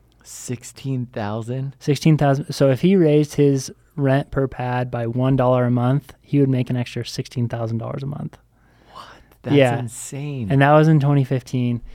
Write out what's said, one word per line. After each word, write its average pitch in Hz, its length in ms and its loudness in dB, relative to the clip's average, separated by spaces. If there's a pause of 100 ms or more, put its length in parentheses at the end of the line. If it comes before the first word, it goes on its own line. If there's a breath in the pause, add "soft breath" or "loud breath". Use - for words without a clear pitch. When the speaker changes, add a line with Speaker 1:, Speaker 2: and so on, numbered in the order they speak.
(240)
Speaker 1:
Sixteen - 840 -10
thousand? 117 720 -8
Speaker 2:
Sixteen 151 380 2
thousand. 143 360 0
So 139 160 2
if 131 120 0
he 190 140 4
raised 151 400 4
his 139 360 2 (240)
rent 139 360 0
per 135 160 -2
pad 127 440 -4
by 120 160 -4
one 127 280 0
dollar 127 300 2
a 120 60 2
month, 123 500 0
he - 180 -2
would 135 100 4
make 127 200 0
an 127 80 -4
extra 120 280 -6
sixteen - 440 -6
thousand 113 300 -6
dollars 120 240 -8
a 135 40 -8
month. - 300 -12 (560 loud breath)
Speaker 1:
What? - 120 -20 (380 loud breath)
That's 127 120 0
Speaker 2:
Yeah. 123 240 2
Speaker 1:
insane. 135 720 -8
Speaker 2:
And 139 100 2
that 143 120 4
was 156 140 6
in 160 120 4
twenty 143 240 2
fifteen. 123 580 -4 (140)